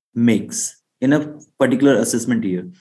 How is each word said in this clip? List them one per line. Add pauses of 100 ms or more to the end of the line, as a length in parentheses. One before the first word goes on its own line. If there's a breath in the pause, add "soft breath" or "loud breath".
(140)
makes (200)
in
a (200)
particular
assessment
year. (120)